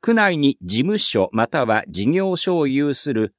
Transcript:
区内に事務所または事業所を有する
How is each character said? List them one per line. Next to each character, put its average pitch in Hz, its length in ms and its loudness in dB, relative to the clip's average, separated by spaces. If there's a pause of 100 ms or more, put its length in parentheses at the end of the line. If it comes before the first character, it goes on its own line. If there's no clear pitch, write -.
区 233 140 2
内 202 220 2
に 143 260 2
事 90 160 -6
務 190 200 0
所 - 340 0
ま 110 140 0
た 143 180 -2
は 110 240 0
事 95 200 -2
業 185 280 0
所 180 220 -2
を 151 80 0
有 143 260 0
す 135 220 -4
る 110 240 -2